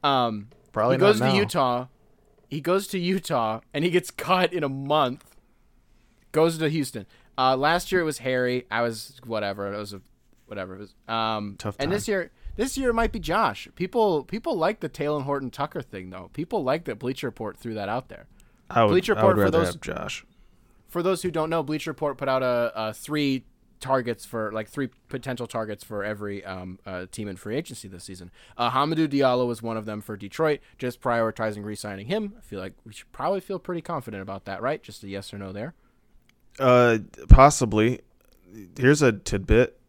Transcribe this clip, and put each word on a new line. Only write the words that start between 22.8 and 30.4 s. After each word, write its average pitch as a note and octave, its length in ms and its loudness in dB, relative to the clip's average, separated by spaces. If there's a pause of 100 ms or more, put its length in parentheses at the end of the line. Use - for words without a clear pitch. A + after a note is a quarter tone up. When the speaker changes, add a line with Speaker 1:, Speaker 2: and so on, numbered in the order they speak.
Speaker 1:
three C#3+ 500 -2 (340)
targets B2+ 460 -2
for, A2 280 -4
like, A2 160 -6
three C#3 200 -4 (200)
potential B2 380 -8
targets A2 380 -8
for G#2 180 -6
every, G2+ 420 -6
um, F#2 420 -10
uh, F#2 260 -8
team G#2 160 -8
in F#2 80 -8
free G#2 200 -8
agency - 300 -10
this F#2 180 -16
season. F2+ 260 -16 (260)
Uh, A#2+ 140 2
Hamidou D3+ 360 2
Diallo C3 400 4
was A2+ 160 -4
one A2+ 140 -4
of G#2+ 80 -6
them G#2+ 160 -6
for G#2+ 160 -10
Detroit, C#3 440 -2 (180)